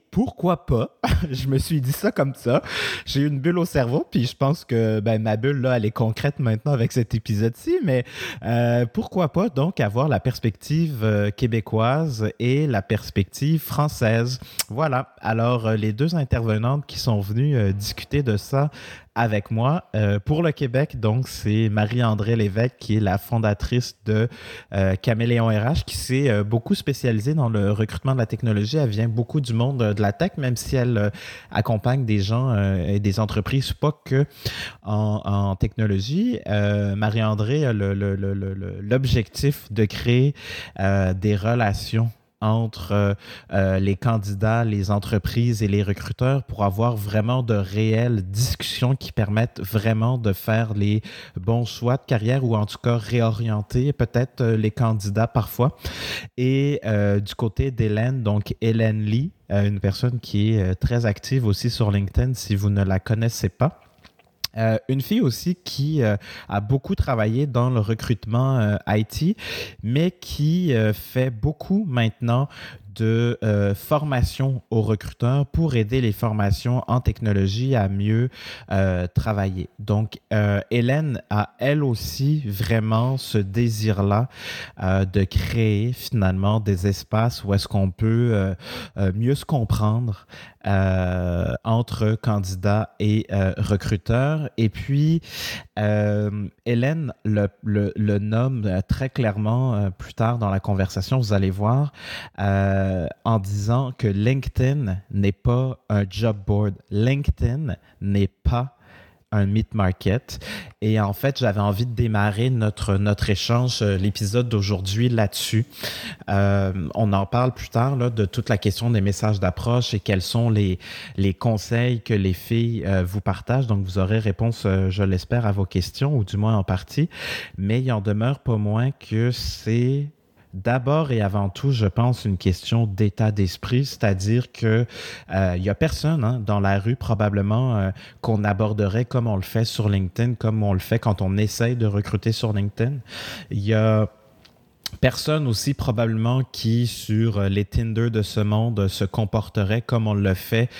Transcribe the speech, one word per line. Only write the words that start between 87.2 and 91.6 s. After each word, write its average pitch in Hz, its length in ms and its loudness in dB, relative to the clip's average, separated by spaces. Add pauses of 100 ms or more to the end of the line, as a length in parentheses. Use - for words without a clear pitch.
où 101 100 0
est-ce 95 140 0
qu'on 95 240 2
peut, 117 400 2
euh, 95 220 0 (420)
euh, 95 180 2
mieux 120 220 0
se - 80 -8
comprendre, 113 800 0 (400)
euh, 90 880 0 (100)